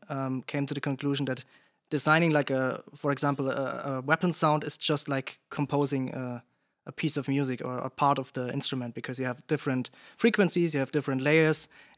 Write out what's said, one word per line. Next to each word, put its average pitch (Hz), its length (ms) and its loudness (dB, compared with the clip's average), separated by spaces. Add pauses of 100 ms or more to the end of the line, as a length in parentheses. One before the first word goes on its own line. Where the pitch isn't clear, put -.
um, 135 380 -4
came 143 180 -2
to 143 80 -6
the 139 80 -4
conclusion 143 440 -2
that 131 180 -6 (460)
designing, 156 420 2
like, 147 180 0
a, 131 320 -2 (140)
for 143 160 -2
example, 139 380 0
a, 131 480 -4
a 131 40 -6
weapon 156 320 2
sound 151 300 2
is 143 140 -6
just - 300 -2
like 135 320 -6 (120)
composing 139 640 -2
a, 123 300 -8 (420)
a - 60 -12
piece - 240 -4
of 139 120 -4
music 135 360 -2
or 127 140 -6
a 127 120 -6
part 143 300 2
of 131 140 -10
the 123 180 -6
instrument, 131 440 -6
because 123 240 -8
you 131 60 -4
have 123 220 -6
different 131 420 -2 (280)
frequencies, 175 560 6
you 143 60 0
have 135 120 -2
different 135 300 0
layers, 156 480 6 (280)